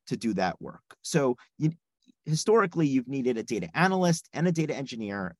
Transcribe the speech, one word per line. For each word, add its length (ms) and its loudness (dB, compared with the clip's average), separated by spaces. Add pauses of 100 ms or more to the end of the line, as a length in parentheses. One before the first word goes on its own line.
to 80 -4
do 180 -2
that 260 -2
work. 220 -16 (200)
So 340 0 (200)
you, 140 0 (540)
historically, 640 2
you've 200 0
needed 300 0
a 60 -6
data 300 -6
analyst 580 2
and 160 0
a 40 2
data 220 -2
engineer, 640 -6